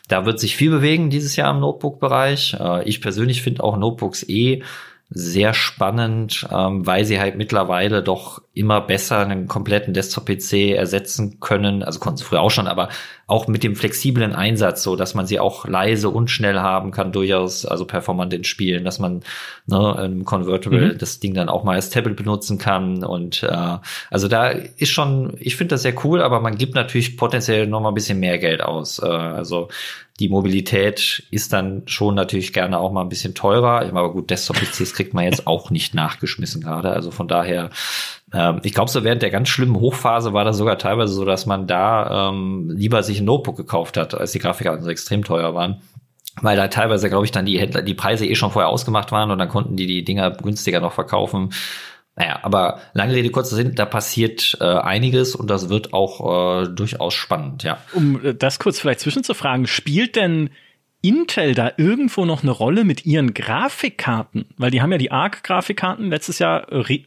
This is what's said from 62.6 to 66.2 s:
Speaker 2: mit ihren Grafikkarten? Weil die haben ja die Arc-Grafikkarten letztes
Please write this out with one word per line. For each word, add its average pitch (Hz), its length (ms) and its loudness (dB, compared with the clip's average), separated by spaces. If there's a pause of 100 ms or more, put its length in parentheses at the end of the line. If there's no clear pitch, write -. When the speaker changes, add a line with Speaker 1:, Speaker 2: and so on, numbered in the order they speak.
Speaker 2:
mit 165 200 2
ihren 143 300 4
Grafikkarten? 123 1120 -2 (120)
Weil 123 140 0
die 127 100 4
haben 151 120 4
ja 180 60 2
die 131 120 0
Arc-Grafikkarten 185 1000 -2
letztes 156 300 -4